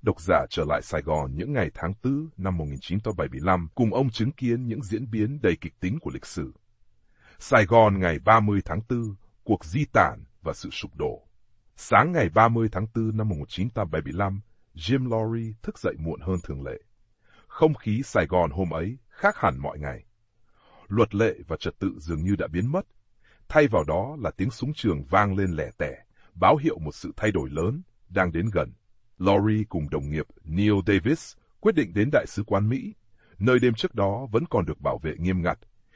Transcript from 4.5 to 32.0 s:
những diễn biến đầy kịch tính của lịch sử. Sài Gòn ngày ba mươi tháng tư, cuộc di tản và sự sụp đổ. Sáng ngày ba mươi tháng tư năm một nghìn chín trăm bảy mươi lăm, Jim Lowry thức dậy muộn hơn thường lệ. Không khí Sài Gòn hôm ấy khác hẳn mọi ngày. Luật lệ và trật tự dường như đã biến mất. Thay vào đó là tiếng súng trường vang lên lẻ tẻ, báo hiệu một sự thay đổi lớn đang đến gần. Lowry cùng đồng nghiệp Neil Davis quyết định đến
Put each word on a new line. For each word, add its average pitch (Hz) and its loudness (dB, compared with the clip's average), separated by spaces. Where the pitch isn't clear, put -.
những 117 -4
diễn 110 -6
biến 110 -2
đầy 87 2
kịch - -12
tính 101 -2
của - -8
lịch 64 -12
sử. - -8
Sài 113 4
Gòn 107 6
ngày 85 2
ba 110 6
mươi 104 2
tháng 107 -4
tư, 113 -4
cuộc 104 0
di 113 -2
tản - 2
và 80 -4
sự - -12
sụp - -12
đổ. - -6
Sáng 123 4
ngày 127 2
ba 110 6
mươi 113 2
tháng 110 -4
tư 110 -2
năm 110 0
một 90 0
nghìn 73 -6
chín 104 -4
trăm 95 -4
bảy 78 0
mươi - -6
lăm, 98 -2
Jim 127 0
Lowry 113 -2
thức - -10
dậy - -2
muộn 80 -6
hơn 92 -2
thường 69 -8
lệ. 52 -10
Không 160 4
khí 110 -2
Sài - 0
Gòn 85 2
hôm 87 -2
ấy 85 -6
khác - 0
hẳn 65 0
mọi - -8
ngày. 73 -10
Luật 107 2
lệ 107 2
và 80 -4
trật - -6
tự - -2
dường 78 -4
như 98 2
đã 76 -4
biến 90 -2
mất. 185 -2
Thay 151 6
vào 107 2
đó 95 -2
là 82 -4
tiếng 110 -2
súng 139 -6
trường 80 0
vang 101 2
lên 95 0
lẻ 78 -4
tẻ, - -6
báo 95 4
hiệu 147 -2
một 76 -8
sự - -10
thay 107 0
đổi 76 -2
lớn 92 -2
đang 92 0
đến 85 -2
gần. 73 -2
Lowry 101 4
cùng 76 -4
đồng 67 -4
nghiệp 76 -4
Neil 98 2
Davis 101 0
quyết 214 2
định 117 0
đến 104 2